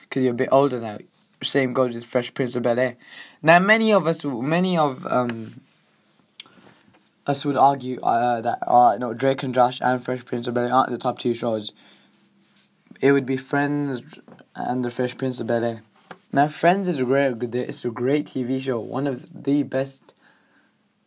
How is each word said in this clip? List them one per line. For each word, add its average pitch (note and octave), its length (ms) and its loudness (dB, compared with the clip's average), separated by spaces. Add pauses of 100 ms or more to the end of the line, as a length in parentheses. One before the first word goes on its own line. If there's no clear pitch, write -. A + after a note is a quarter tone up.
'cause C3+ 140 -2
you're B2+ 100 2
a A#2+ 40 -4
bit A#2+ 160 -2
older C3 280 4
now. G#2+ 180 -10 (440)
Same C3 300 0
goes B2 220 0
with A#2 100 -10
Fresh - 300 -4
Prince B2+ 200 -2
of B2+ 80 -2
Bel-Air. B2 340 0 (460)
Now, E3 160 8
many A3 340 4
of F3+ 140 4
us, D#3+ 180 -2
many D#3 520 0
of, C#3 300 0
um, A#2 540 -2 (1700)
us C#3 160 -2
would C#3+ 120 -2
argue, B2+ 440 2
uh, A#2 400 0
that, A#2 260 -2
uh, A#2+ 320 6
no, A#2+ 140 -4
Drake C3 300 0
and B2+ 120 -4
Josh B2+ 260 2
and B2 220 0
Fresh B2+ 220 -6
Prince A#2+ 220 -6
of B2 80 -2
Bel-Air A#2+ 180 -2
aren't B2+ 180 4
the A#2+ 80 -4
top A#2+ 200 -4
two A#2+ 160 0
shows, A2 380 -4 (1300)
it C#3 120 6
would C3+ 140 2
be C3 100 -2
Friends C#3+ 680 -2 (540)
and B2+ 280 -4
The A#2+ 60 -4
Fresh B2 280 -4
Prince B2+ 200 -4
of A#2 80 -8
Bel-Air. A#2 360 -2 (500)
Now, C#3+ 160 4
Friends F3+ 400 0
is D#3 100 -2
a C3 60 0
great, B2 500 0
it's - 300 -6
a A#2+ 60 -4
great C3+ 360 -2
T C3 160 -6
V C3 160 -2
show, C3 220 -4
one A#2+ 260 -4
of - 380 -8
the C#3+ 180 2
best C3+ 520 -6 (920)